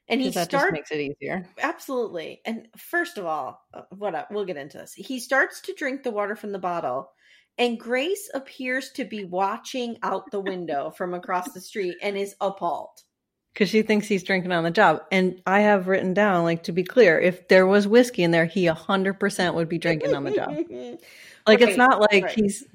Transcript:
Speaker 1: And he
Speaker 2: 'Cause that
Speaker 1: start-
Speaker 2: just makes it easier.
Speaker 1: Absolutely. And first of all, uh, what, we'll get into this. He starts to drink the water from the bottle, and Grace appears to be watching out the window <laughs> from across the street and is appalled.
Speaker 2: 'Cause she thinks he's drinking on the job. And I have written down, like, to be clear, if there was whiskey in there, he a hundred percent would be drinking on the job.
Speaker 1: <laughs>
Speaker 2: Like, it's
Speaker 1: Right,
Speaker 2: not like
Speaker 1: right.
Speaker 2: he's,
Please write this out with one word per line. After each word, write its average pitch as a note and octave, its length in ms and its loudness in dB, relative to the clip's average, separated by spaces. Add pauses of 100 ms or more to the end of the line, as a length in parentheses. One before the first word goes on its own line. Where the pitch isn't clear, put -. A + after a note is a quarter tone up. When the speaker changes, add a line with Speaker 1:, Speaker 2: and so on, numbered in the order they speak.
Speaker 1:
And A#3+ 100 0
he B3+ 80 -2
Speaker 2:
'Cause F3+ 60 -4
that E3+ 160 -2
Speaker 1:
start- C#4 160 0
Speaker 2:
just F#4+ 80 0
makes D3 180 -8
it D3+ 80 -4 (220)
easier. D#3+ 260 -8 (140)
Speaker 1:
Absolutely. A#3 840 -6
And A3 300 -10
first - 420 -6
of F#3+ 80 -8
all, D3+ 480 -8
uh, - 180 -16
what, G3+ 400 -6
we'll G#3 120 -6
get F3+ 140 -8
into C#3+ 220 -14
this. D#3+ 160 -18
He B3+ 260 -10
starts C4+ 400 0
to F#4+ 140 -12
drink C4+ 280 -6
the B3 80 -4
water G#3 240 -4
from G#3+ 160 -12
the G3 80 -8
bottle, D#3+ 500 -6 (480)
and A#3+ 220 0
Grace C4 540 -4
appears C4 580 -8
to B3+ 140 -8
be G#3 180 -10
watching A3 800 -6
out F#3+ 280 -6
the G3+ 100 -6
window D#3+ 500 -6
<laughs> - 60 -20
from F3+ 160 -6
across F3+ 400 -6
the F#3 80 -16
street F#3 400 -8
and G3+ 160 -4
is G3+ 240 -6
appalled. F#3+ 580 -6 (560)
Speaker 2:
'Cause F#3+ 140 2
she A3 120 2
thinks G#3+ 260 0
he's F#3+ 160 -2
drinking F#3 280 -2
on E3 140 0
the E3+ 60 0
job. E3+ 380 4
And F#3 380 0
I G3 140 4
have G3+ 260 4
written F#3 260 0
down, F#3 300 2
like, E3 200 0
to F3 100 -6
be F3+ 100 0
clear, F3 340 6
if F3+ 300 0
there F#3 180 8
was G3+ 220 4
whiskey A#3+ 360 4
in E3+ 80 4
there, E3 140 4
he F3 220 0
a D#3+ 60 2
hundred F#3+ 480 -2
percent F#3 340 0
would E3 140 -2
be E3+ 100 -2
drinking D#3+ 340 0
on C#3 120 -2
the C3+ 60 -4
job. E4+ 260 -4
Speaker 1:
<laughs> B3+ 420 -10 (480)
Speaker 2:
Like, G#3+ 140 8
it's G#3 160 4
Speaker 1:
Right, - 0 -
Speaker 2:
not B3 240 6
like G#3 240 4
Speaker 1:
right. E3 100 -6
Speaker 2:
he's, G3+ 400 -2